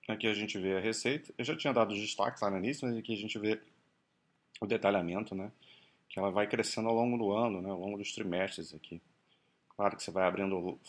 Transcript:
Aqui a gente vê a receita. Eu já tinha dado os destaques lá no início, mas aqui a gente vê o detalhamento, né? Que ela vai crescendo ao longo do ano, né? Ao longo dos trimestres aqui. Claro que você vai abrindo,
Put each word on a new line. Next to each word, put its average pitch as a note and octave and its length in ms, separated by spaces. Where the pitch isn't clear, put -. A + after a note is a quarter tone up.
Aqui A2 200
a G#2+ 80
gente G#2 240
vê F#2+ 180
a F#2 40
receita. A#2+ 580
Eu A#2+ 60
já D#3 120
tinha D3 160
dado A2 220
os G2+ 60
destaques G#2+ 420
lá G2+ 80
no F#2+ 80
início, C3 280
mas A#2 120
aqui A2 160
a - 20
gente G#2+ 220
vê G#2+ 220
o G#2 60
detalhamento, G2 680
né? G2 160
Que - 120
ela G2 100
vai G#2 160
crescendo A2 420
ao A#2 60
longo A#2+ 240
do G2+ 140
ano, G#2+ 280
né? F#2+ 100
Ao F#2 80
longo G2+ 200
dos G2+ 140
trimestres F#2 600
aqui. E2 280
Claro G2+ 200
que - 60
você - 80
vai F#2 140
abrindo, F#2 540